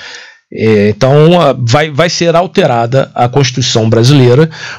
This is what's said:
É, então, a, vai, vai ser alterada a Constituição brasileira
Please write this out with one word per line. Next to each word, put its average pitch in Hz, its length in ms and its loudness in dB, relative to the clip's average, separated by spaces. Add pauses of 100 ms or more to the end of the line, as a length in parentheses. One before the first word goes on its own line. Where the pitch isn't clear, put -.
(520)
É, 107 380 0
então, 147 500 2
a, 143 140 0
vai, 127 380 -2
vai 156 180 -2
ser 170 260 -2
alterada 135 800 -2
a 123 140 0
Constituição 123 600 -2
brasileira 123 600 2 (300)